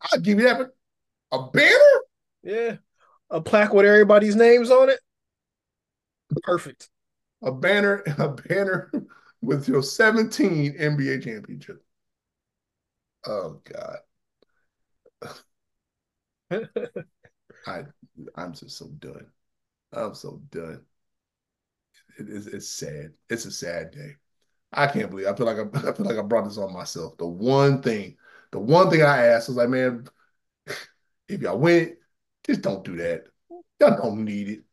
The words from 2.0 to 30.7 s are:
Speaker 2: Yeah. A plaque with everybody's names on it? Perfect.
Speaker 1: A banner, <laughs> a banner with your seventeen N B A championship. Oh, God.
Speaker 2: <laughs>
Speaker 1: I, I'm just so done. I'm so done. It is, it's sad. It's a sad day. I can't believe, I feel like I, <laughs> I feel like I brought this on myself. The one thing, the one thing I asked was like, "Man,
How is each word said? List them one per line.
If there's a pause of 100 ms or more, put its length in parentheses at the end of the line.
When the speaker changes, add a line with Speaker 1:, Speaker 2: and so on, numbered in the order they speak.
Speaker 2:
Yeah. (520)
A
plaque
with
everybody's
names
on
it? (1400)
Perfect. (540)
Speaker 1:
A
banner,
<laughs>
a
banner (520)
with
your
seventeen
N
B
A
championship. (1400)
Oh,
God. (2500)
Speaker 2:
<laughs> (1000)
Speaker 1:
I, (540)
I'm
just
so (120)
done. (680)
I'm
so (100)
done. (1400)
It
is,
it's
sad. (160)
It's
a
sad
day. (560)
I
can't
believe,
I
feel
like
I,
<laughs> (140)
I
feel
like
I
brought
this
on
myself.
The
one
thing, (360)
the
one
thing
I
asked
was
like,
"Man, (1200)